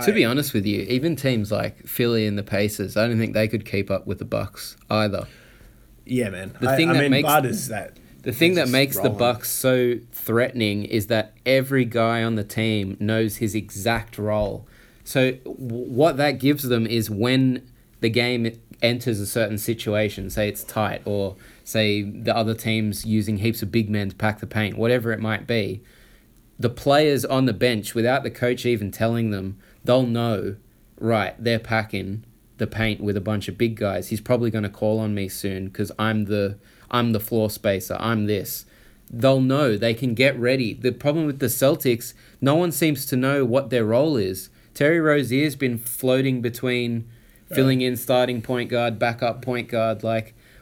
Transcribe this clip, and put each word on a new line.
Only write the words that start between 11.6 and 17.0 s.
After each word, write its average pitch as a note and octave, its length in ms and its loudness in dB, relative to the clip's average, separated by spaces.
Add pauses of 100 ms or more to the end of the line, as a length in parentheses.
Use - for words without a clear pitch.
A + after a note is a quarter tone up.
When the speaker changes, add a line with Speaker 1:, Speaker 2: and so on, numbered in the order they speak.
Speaker 1:
guy A2+ 380 0
on A2+ 120 0
the G#2 80 -2
team G#2 560 -2
knows A2 380 0
his G#2+ 180 -2
exact G#2+ 640 -4
role. G#2+ 500 -4 (360)
So C3 280 2
w-, - 280 -12
what B2+ 580 0
that C#3+ 220 2
gives C#3 240 2
them A#2+ 220 2
is A2 240 -2